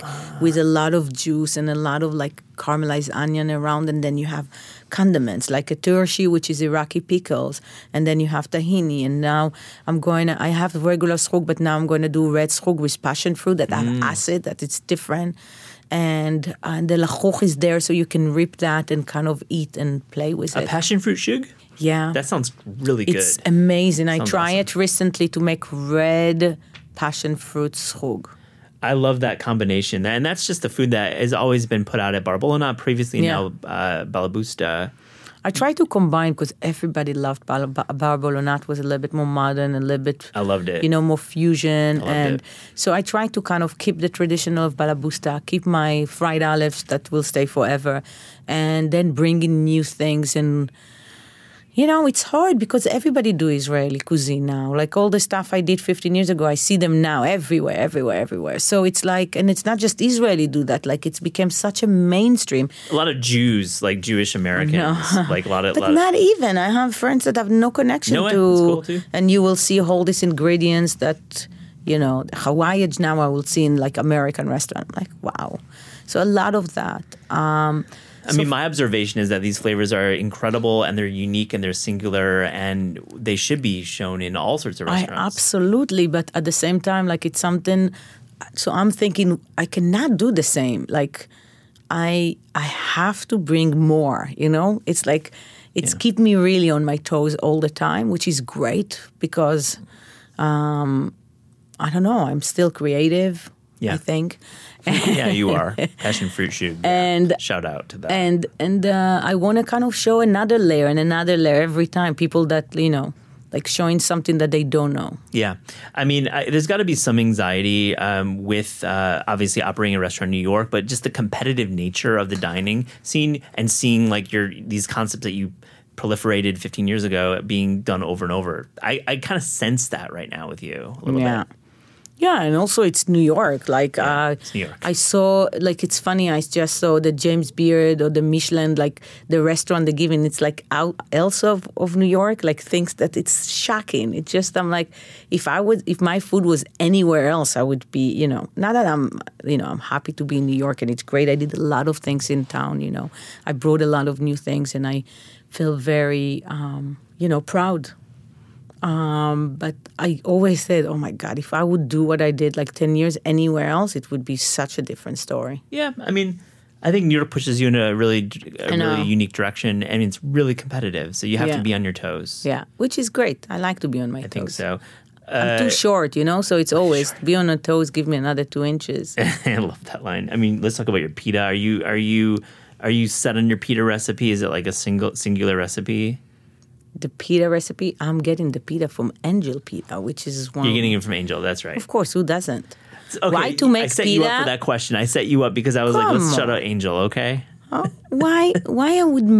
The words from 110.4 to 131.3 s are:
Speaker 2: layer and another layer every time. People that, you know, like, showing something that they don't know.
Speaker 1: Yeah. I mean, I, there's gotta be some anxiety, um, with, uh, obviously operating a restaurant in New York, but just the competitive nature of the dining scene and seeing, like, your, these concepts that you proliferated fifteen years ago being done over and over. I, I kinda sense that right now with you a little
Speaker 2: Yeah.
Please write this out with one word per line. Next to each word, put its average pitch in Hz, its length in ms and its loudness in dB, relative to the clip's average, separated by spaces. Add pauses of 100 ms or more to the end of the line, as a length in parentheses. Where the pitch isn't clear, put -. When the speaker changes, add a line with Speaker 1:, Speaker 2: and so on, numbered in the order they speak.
Speaker 2:
layer 156 280 4
and 147 120 2
another 170 380 2
layer 151 240 4
every 165 260 2
time. 175 280 0
People 165 320 2
that, 156 180 0 (100)
you 160 140 2
know, 143 240 0 (400)
like, - 140 -4
showing 170 320 0
something 170 380 0
that 151 140 2
they 151 120 2
don't 143 300 0
know. - 240 -6 (160)
Speaker 1:
Yeah. 104 220 0 (380)
I 139 120 -2
mean, 143 240 2
I, - 200 -2
there's 156 180 2
gotta 202 180 2
be 165 100 0
some 117 240 2
anxiety, 101 800 2
um, 98 460 -2
with, 104 400 -4
uh, 92 440 -2
obviously 101 340 0
operating 98 340 -2
a 95 40 0
restaurant 92 300 -4
in - 100 -2
New 92 140 -2
York, 113 180 0
but 104 140 0
just 120 180 -6
the - 60 -2
competitive 120 600 -2
nature 92 480 -2
of 98 120 -2
the 98 80 -4
dining 95 480 -2 (180)
scene 151 380 -2 (140)
and 113 140 -2
seeing, 113 400 2
like, 104 220 -2
your, 101 220 -2
these 104 340 -6
concepts - 360 -6
that 104 100 -6
you 98 180 -6 (460)
proliferated 101 600 0
fifteen 101 300 -4
years 104 160 0
ago 92 420 0
being 98 360 0
done 95 220 -2
over 90 220 -4
and 87 60 -2
over. 87 380 -4 (120)
I, - 260 -4
I 135 100 -2
kinda 170 240 -4
sense 123 480 -2
that - 240 -10
right 82 180 -12
now 78 180 -12
with 82 140 -14
you 71 380 -12
a - 40 -16
little 131 140 0
Speaker 2:
Yeah. 120 240 0